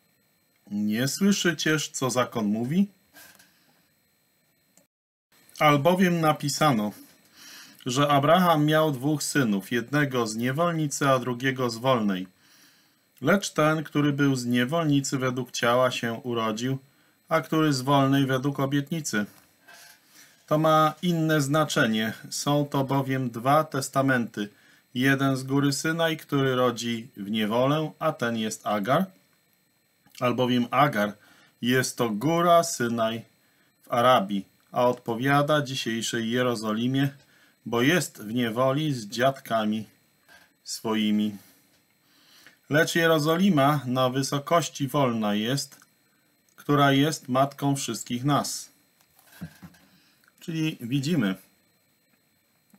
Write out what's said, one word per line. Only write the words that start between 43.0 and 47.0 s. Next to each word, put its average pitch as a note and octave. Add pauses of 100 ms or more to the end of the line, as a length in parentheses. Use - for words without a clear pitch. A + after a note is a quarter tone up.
na B2+
wysokości C#3
wolna A#2
jest, A#2 (760)
która C#3+
jest D3